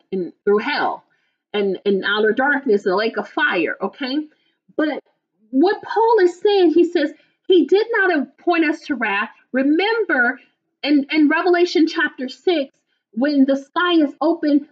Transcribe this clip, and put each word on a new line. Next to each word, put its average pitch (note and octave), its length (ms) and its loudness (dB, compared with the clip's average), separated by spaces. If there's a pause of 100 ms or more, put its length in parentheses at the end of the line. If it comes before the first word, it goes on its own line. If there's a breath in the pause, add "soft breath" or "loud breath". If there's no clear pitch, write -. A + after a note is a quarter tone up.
(120)
in, F#3 200 -6 (120)
through G#3 140 2
hell A3+ 460 -6 (500)
and G3 300 -2
in G3+ 200 0
outer G#3+ 280 0
darkness, C4 520 0
the F#3 100 0
lake A3 220 -2
of G#3 120 -8
fire, G3+ 520 -2
okay? C4+ 480 -6 (460)
But D4+ 280 -4 (480)
what D#4+ 320 0
Paul A4+ 400 2
is F4 180 0
saying, G4 300 4
he E4 140 4
says, D#4 280 -2 (340 soft breath)
"He E4+ 200 4
did G#4 240 2
not G4 260 2
appoint E4 480 -2
us D4+ 220 -4
to D4 80 -4
wrath." A3+ 340 -4 (240 soft breath)
Remember D4+ 880 0 (420 loud breath)
in, C#4 280 0
in D4+ 180 2
Revelation F4 600 2
chapter D4+ 420 -6
six, D#4 440 -4 (360)
when C4+ 340 0
the C#4 120 2
sky E4+ 460 -2
is C#4 200 -2
open, D4+ 500 0